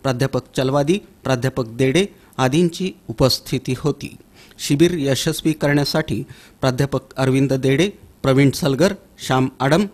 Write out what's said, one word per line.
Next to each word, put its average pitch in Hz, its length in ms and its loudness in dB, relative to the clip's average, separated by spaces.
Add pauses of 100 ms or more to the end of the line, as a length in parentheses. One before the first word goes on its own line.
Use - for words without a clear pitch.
प्राध्यापक 127 380 -2 (160)
चलवादी, 143 420 0 (240)
प्राध्यापक 127 440 -2
देडे 131 380 0 (320)
आदींची 165 540 0 (180)
उपस्थिती 127 680 -2
होती. - 380 -6 (440)
शिबिर 156 340 2
यशस्वी 151 600 -2
करण्यासाठी 143 720 0 (380)
प्राध्यापक 135 380 -2 (180)
अरविंद 131 360 2
देडे, 139 360 2 (340)
प्रवीण 135 280 4
सलगर, 160 420 0 (320)
श्याम 131 220 0 (120)
आडम 156 340 2